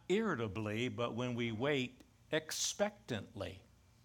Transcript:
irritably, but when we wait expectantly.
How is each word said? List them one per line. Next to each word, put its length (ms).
irritably, 800
but 260
when 200
we 160
wait 500
expectantly. 1300